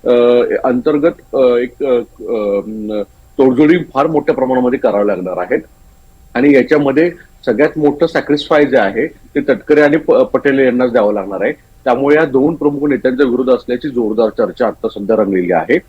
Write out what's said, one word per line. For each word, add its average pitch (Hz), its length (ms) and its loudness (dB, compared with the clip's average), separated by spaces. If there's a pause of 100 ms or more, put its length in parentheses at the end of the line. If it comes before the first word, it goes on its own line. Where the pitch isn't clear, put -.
(120)
अ, 120 320 4 (240)
अंतर्गत, 143 680 -2
अ, - 20 0
एक, 127 460 0
अ, 135 100 0
अ, 107 1080 -4 (340)
तोडजोडी 147 400 4 (160)
फार 139 140 0
मोठ्या 147 280 0
प्रमाणामध्ये 127 440 0
कराव्या 101 360 0
लागणार 90 220 -8
आहेत 92 240 -4 (720)
आणि 143 200 2
याच्यामध्ये 143 580 2 (340)
सगळ्यात 135 320 0
मोठं 147 300 0
सॅक्रिफाय 147 580 0
जे 127 120 0
आहे 110 300 0
ते - 320 -8
तटकरे 143 420 0
आणि 147 160 2
प-, 156 140 -2
पटेल 131 480 2
यांनाच 123 320 2
द्यावं 107 220 2
लागणार 95 300 -6
आहे. 131 80 -2
त्यामुळे 139 640 -2
या 156 100 2
दोन 139 300 0
प्रमुख 147 340 -2
नेत्यांचा 131 340 0
विरोध 123 260 0
असल्याची 123 400 -2
जोरदार 113 400 -2
चर्चा 107 380 -2
आता 104 200 -6
सध्या 104 280 -4
रंगलेली 95 380 -2
आहे. 90 360 0